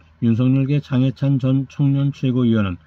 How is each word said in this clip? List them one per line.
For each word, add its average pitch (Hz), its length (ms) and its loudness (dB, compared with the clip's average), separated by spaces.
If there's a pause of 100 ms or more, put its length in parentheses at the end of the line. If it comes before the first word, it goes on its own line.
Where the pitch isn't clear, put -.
(220)
윤석열계 131 580 0
장해찬 135 600 -2
전 131 300 0
청년 139 440 0
최고위원은 113 720 0